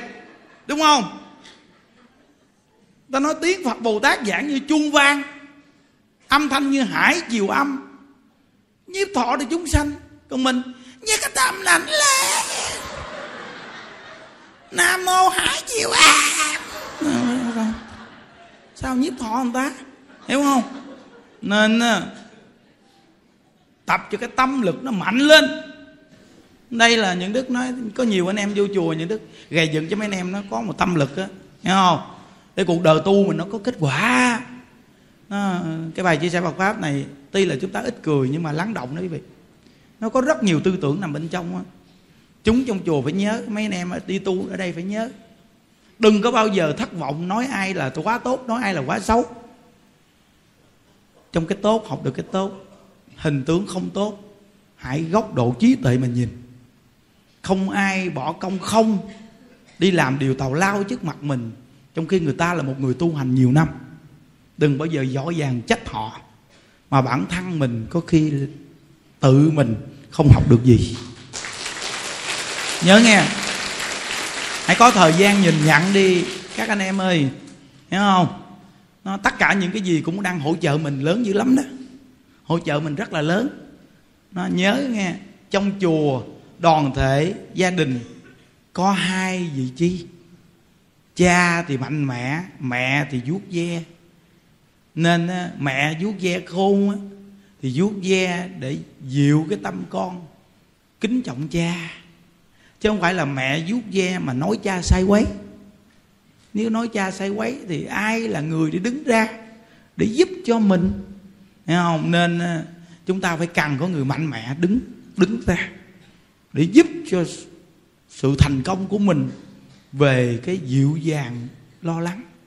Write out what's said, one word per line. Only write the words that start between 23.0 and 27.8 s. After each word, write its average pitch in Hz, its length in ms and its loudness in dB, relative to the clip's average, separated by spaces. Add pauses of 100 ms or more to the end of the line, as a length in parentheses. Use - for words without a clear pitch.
tập 185 260 0
cho 208 60 -4
cái 233 180 -8
tâm 262 260 2
lực 185 220 -2
nó 254 80 -6
mạnh 190 260 0
lên. 294 280 8 (1200)
Đây 233 280 4
là 190 160 2
những 180 200 -4
đức 254 160 -2
nói, 254 240 -2 (220)